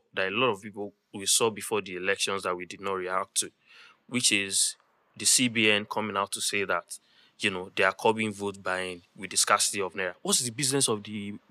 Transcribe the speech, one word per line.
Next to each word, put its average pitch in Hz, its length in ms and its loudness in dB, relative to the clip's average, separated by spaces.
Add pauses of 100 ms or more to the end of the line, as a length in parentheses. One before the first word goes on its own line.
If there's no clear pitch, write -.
(120)
that 95 160 0
a - 20 -2
lot 120 200 2
of 101 120 -4
people 104 300 -10 (220)
we 101 120 -8
saw - 220 4
before 104 320 -4
the 95 140 -8
elections 98 480 -2
that 92 140 -2
we 90 100 -8
did 90 140 -12
not 95 140 -4
react 92 420 -4
to, - 140 -2 (580)
which 123 240 0
is 98 440 0 (400)
the - 80 -6
C 127 240 4
B 110 220 4
N 104 160 2
coming 107 300 -4
out 98 160 0
to 117 80 -4
say 101 240 -2
that, 90 340 -2 (420)
you 104 100 2
know, 92 240 -6
they 101 80 2
are 95 100 6
curbing 110 400 2
vote 98 300 -6
buying 92 400 -4 (140)
with 95 140 -10
the 104 60 -4
scarcity - 440 4
of 92 140 -2
naira. 92 280 -4
What's 196 180 2
the 123 120 -4
business 135 360 2
of 107 140 0
the 104 320 -8 (160)